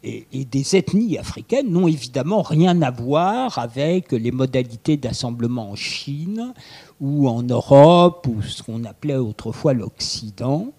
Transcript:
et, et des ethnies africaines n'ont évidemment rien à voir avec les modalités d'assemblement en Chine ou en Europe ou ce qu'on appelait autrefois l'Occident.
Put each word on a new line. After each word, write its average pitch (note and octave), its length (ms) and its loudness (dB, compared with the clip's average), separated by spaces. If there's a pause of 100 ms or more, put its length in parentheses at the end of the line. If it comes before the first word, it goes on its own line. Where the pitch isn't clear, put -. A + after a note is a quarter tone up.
et, A2+ 260 -10
et C3+ 140 -6
des C3+ 320 0
ethnies G3 400 -2
africaines A3+ 520 -6
n'ont F3 180 2
évidemment D3+ 540 -2
rien E3+ 400 2
à C3 100 0
voir E3 680 -2
avec C#3+ 540 -2
les A#2 180 -2
modalités B2+ 640 -2
d'assemblement A#2+ 760 -6
en G2+ 40 -10
Chine G3+ 800 -8 (480)
ou C#3 260 2
en A#2 160 0
Europe D3 840 6
ou G#2+ 120 -4
ce - 220 -8
qu'on A#2 220 -8
appelait C#3 320 -6
autrefois C3 560 -2
l'Occident. B2 1040 -6